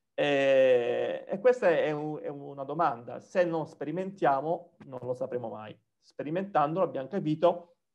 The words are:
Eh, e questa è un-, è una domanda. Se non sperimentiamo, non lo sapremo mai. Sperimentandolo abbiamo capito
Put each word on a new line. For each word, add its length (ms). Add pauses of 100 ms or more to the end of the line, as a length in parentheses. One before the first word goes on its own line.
(140)
Eh, 1120
e 120
questa 320
è 180
un-, 300
è 80
una 360
domanda. 560
Se 240
non 220
sperimentiamo, 1200
non 160
lo 140
sapremo 340
mai. 260 (240)
Sperimentandolo 840
abbiamo 220
capito 720 (180)